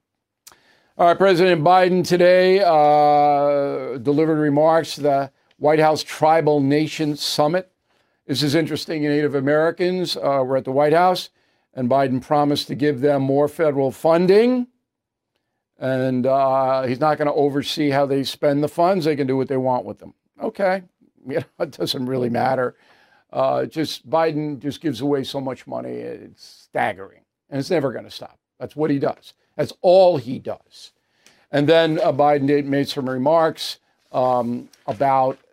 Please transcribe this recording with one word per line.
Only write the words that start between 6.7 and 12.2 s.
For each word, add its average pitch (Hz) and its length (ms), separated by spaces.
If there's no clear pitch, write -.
Summit. 156 560
This 131 160
is 143 100
interesting. 156 500
Native 147 320
Americans, 165 840
uh, 139 280
were 143 120
at 143 80
the 131 60
White 147 220
House, 180 360
and 127 160
Biden 131 320